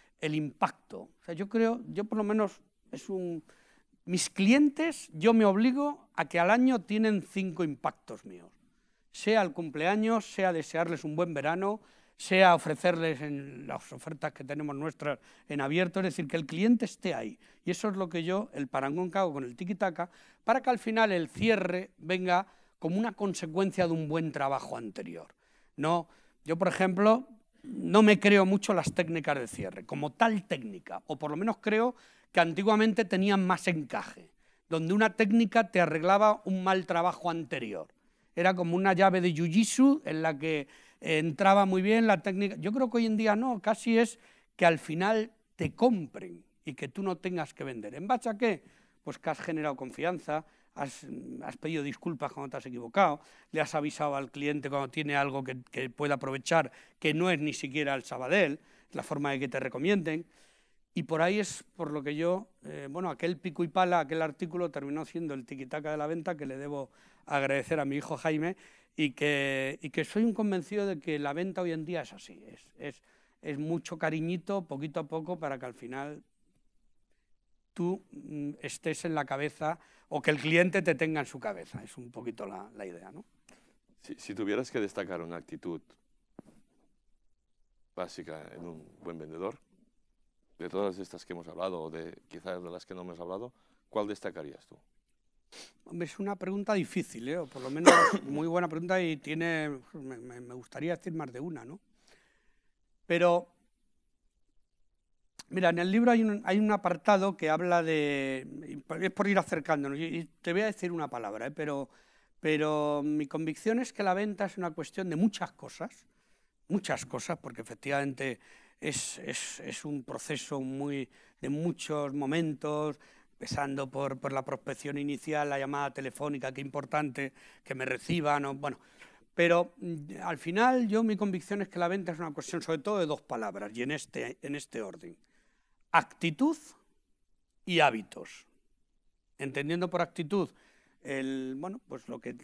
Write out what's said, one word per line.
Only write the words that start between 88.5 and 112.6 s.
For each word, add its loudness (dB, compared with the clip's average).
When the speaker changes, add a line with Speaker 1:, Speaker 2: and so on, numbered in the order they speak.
Speaker 2:
en -16
un -16
buen -12
vendedor, -10
de -10
todas -4
estas -14
que -14
hemos -12
hablado -6
o -10
de -12
quizás -10
de -12
las -14
que -16
no -12
hemos -14
hablado, -10
¿cuál -4
destacarías -10
tú? -20
Speaker 1:
Hombre, -8
es -12
una -4
pregunta -2
difícil, -4
¿eh? -4
O -6
por -12
lo -6
menos 8
<coughs> 6
muy -4
buena 2
pregunta -2
y -2
tiene, -4
me, -12
me, -14
me -16
gustaría -6
decir -10
más -6
de -10
una, -10
¿no? -16
Pero, 2
mira, 2
en 4
el 2
libro 6
hay 6
un, 0
hay 2
un 4
apartado 2
que 0
habla 4
de, -2
es 0
por 0
ir 4
acercándonos, 0
y, -4
y -6
te -4
voy 2
a 0
decir -4
una -4
palabra, -6
¿eh? -6
Pero, -6
pero 0